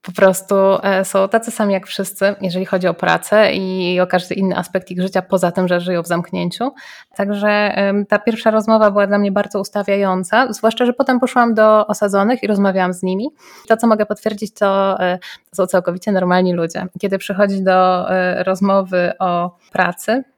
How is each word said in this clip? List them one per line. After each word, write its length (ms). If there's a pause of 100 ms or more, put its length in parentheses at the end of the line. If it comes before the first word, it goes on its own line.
Po 100
prostu, 420 (280)
e, 220
są 240
tacy 220
sami 220
jak 140
wszyscy, 540
jeżeli 260
chodzi 220
o 60
pracę 580
i 480
o 60
każdy 280
inny 220
aspekt 340
ich 120
życia, 200
poza 300
tym, 160
że 120
żyją 220
w 40
zamknięciu". 680 (440)
Także, 320
em, 580
ta 120
pierwsza 320
rozmowa 400
była 160
dla 120
mnie 140
bardzo 280
ustawiająca, 920
zwłaszcza 340
że 60
potem 280
poszłam 340
do 320
osadzonych 560
i 40
rozmawiałam 460
z 100
nimi. 260 (400)
To, 80
co 100
mogę 200
potwierdzić, 480
to, 460
e, 180 (320)
to 60
są 100
całkowicie 460
normalni 420
ludzie. 320 (140)
Kiedy 180
przychodzi 440
do, 480
e, 340
rozmowy 720
o 380 (160)
pracy 520 (140)